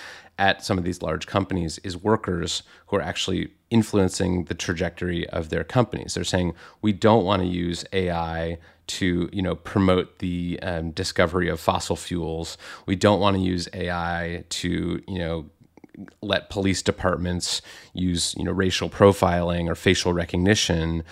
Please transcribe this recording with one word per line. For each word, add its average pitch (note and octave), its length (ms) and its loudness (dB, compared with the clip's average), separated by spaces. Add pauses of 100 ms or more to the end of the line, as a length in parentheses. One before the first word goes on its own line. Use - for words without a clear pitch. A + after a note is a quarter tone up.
(400)
at G2 240 2
some G2 140 0
of F2+ 60 0
these F2 180 -4
large E2 240 -4
companies F2+ 540 -2
is F2 180 -8
workers F#2 680 -2 (240)
who G2 100 0
are - 40 0
actually F2 500 -4 (180)
influencing F#2 760 2
the F2 80 -6
trajectory E2+ 760 -4
of E2 200 -4
their E2 140 -2
companies. - 500 -2
They're F2+ 100 -4
saying, F2+ 300 0 (280)
"We G#2 120 2
don't G#2+ 320 6
want F#2+ 160 2
to F2+ 60 0
use F2 440 -4
A F#2 200 0
I E2 480 -4 (260)
to, F2 480 0
you G2 80 -2
know, F2 140 0
promote F#2 640 2
the, F2 420 -4
um, E2+ 300 -4
discovery F2+ 580 0
of E2 100 -2
fossil F2+ 360 0
fuels. E2 600 -6 (280)
We G2 100 -2
don't G2+ 240 4
want G2 160 4
to F#2+ 60 0
use F2+ 320 0
A F2+ 160 -4
I E2+ 600 -4
to, F2 580 -4
you F#2+ 100 -6
know, E2 320 -4 (720)
let F#2+ 300 -4
police G2 320 0
departments F2 800 0 (300)
use, F2 440 0
you F2 80 -2
know, F2 80 0
racial F2+ 360 0
profiling F2 800 4
or E2 80 -2
facial F#2 380 2
recognition E2+ 1000 2